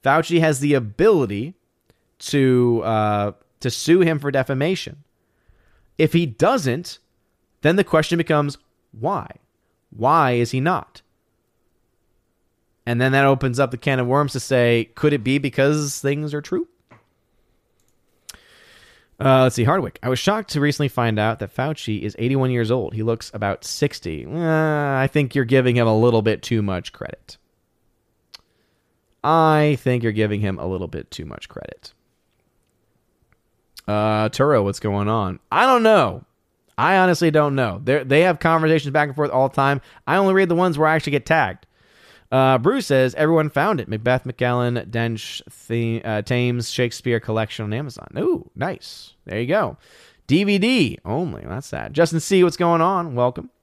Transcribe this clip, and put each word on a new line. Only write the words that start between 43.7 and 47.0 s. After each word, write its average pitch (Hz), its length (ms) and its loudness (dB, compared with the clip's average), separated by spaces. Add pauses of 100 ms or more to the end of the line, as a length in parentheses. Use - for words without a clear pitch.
it. - 80 -10
Macbeth, 120 360 -2
Macallan, 123 500 -2 (140)
Dench, 117 520 -6 (260)
the-, 117 380 -2
uh, 107 160 -4
Thames, 123 500 -2
Shakespeare 120 480 -2